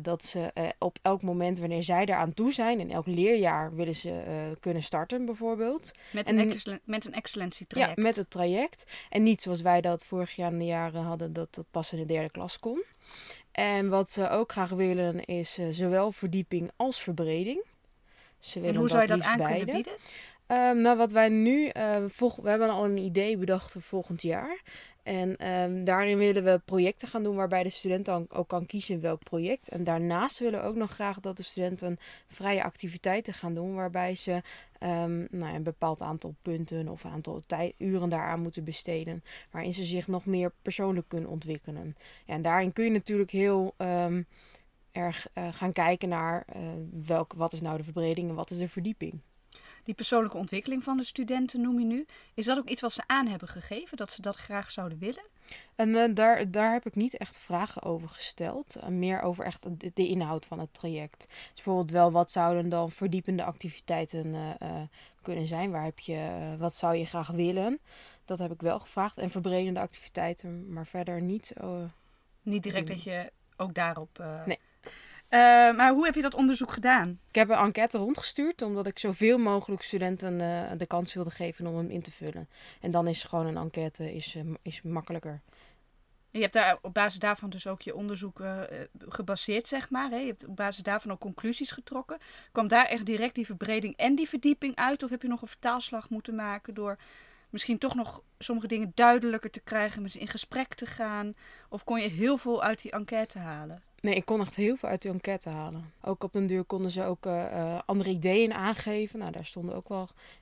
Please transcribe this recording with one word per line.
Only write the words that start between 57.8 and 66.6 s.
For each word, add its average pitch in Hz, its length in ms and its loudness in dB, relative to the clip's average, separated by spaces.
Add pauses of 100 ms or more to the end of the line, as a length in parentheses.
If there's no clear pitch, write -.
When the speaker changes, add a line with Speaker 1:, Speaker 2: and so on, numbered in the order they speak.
Speaker 1:
over 165 260 -4
gesteld. - 640 -6
Eh, - 140 -12
meer 185 320 0
over 175 240 -2
echt 170 340 -8
de, 180 140 -8
de 185 140 2
inhoud 160 380 -2
van 165 140 -10
het 160 140 -8
traject. 156 540 -8
Dus - 260 -20
bijvoorbeeld 180 380 0
wel, 175 200 8
wat 170 200 4
zouden 175 380 2
dan 170 220 0
verdiepende 185 520 -2
activiteiten, 160 880 -6
eh, 156 160 -6 (100)
eh, 160 220 -8 (400)
kunnen 165 240 -4
zijn? 170 260 -2
Waar 156 120 -4
heb 160 160 -6
je, 165 160 -6
eh, 156 440 -6
wat 165 140 -2